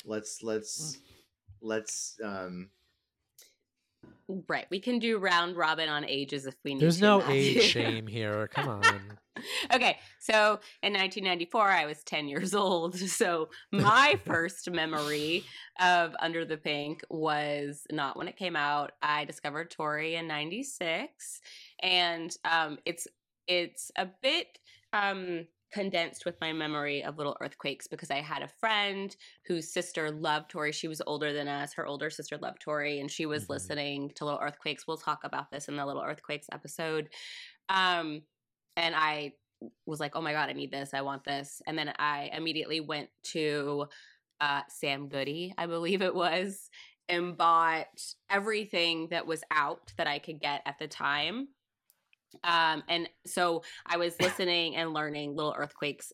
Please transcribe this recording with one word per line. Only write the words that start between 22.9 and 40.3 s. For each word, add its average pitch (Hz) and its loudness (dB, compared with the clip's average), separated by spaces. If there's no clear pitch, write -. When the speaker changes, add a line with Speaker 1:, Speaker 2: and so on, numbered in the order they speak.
Speaker 3:
it's 175 0
a 185 0
bit, 311 0
um, 185 0
condensed 190 -2
with 175 -4
my 160 -2
memory 151 -2
of 151 -8
Little 143 -4
Earthquakes - -8
because 151 -8
I 139 -2
had 151 -6
a 147 -10
friend 202 -2
whose 160 -2
sister 170 -2
loved 156 -2
Tori. 151 -2
She 160 -6
was 156 -6
older 147 0
than 143 -2
us. 143 -4
Her - -6
older 143 -4
sister 151 -8
loved 127 -8
Tori, 147 -2
and 143 -4
she 160 -4
was 151 -2
Speaker 2:
Mm-hmm. 117 -6
Speaker 3:
listening 143 -6
to 151 -6
Little 147 -2
Earthquakes. 147 -6
We'll 160 -4
talk 151 -4
about 139 -6
this 147 -8
in 143 -4
the 143 -2
Little 139 -4
Earthquakes 151 -8
episode. 156 -4
Um, 175 2
and 170 2
I 151 2
was 156 -4
like, 147 -2
"Oh 160 -4
my 156 0